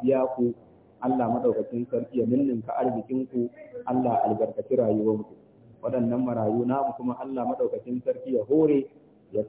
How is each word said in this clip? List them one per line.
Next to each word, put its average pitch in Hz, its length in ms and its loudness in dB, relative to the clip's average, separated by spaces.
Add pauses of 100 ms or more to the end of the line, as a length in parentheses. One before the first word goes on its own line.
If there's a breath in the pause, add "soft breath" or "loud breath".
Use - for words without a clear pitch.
biya 131 200 4 (140)
ku, 120 160 2 (500)
Allah 127 280 0
madaukakin 120 580 0
sarki 123 320 -4
ya 110 60 2
ninninka 123 480 0
arzikinku, 123 720 -2 (360)
Allah 127 380 0
ya - 40 -
albarkaci 110 500 -2
rayuwarku. 107 580 2 (460)
Waɗannan 120 400 0
marayu 120 460 0
namu 131 280 0
kuma 123 240 -4
Allah 135 300 -6
madaukakin 123 560 -4
sarki 131 320 -2
ya 110 80 2
hore, 147 420 4 (460)
ya 107 160 0